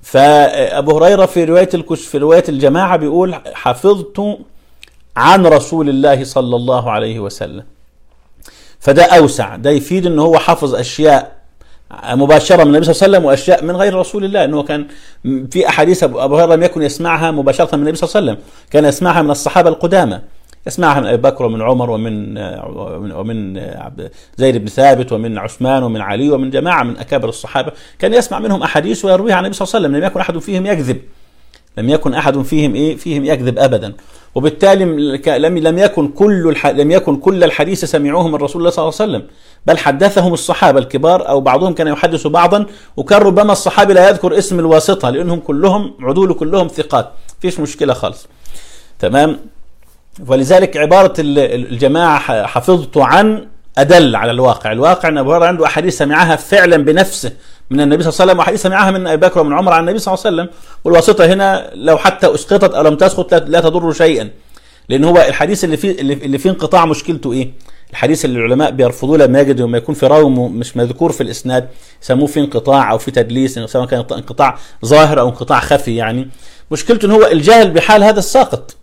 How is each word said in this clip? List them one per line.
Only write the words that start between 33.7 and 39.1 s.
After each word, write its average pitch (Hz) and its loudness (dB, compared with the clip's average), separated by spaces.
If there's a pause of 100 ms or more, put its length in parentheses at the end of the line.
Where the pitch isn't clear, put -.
وبالتالي 190 2
لك-، 147 -2
لم، 156 0
لم 160 0
يكن 196 0
كل 190 0
الح-، 147 -2
لم 143 2
يكن 170 0
كل 180 0
الحديث 160 -2
سمعوه 156 -2
من 151 -4
رسول 143 -6
الله 170 2
صلى 170 -4
الله 160 -4
عليه 160 -2